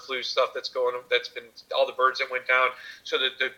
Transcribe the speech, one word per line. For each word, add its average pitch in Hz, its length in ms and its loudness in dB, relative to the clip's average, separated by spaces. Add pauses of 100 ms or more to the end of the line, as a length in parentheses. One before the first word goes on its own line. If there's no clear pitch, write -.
flu 127 160 -4
stuff 123 320 0
that's - 160 -8
going, 123 260 0 (140)
that's 123 200 0
been, 120 160 -12 (300)
all 131 120 4
the 127 60 -4
birds 127 260 2
that 131 120 -4
went 127 160 -6
down. 127 220 4 (340)
So 156 140 -2
the, 131 120 0 (100)
the, 131 180 0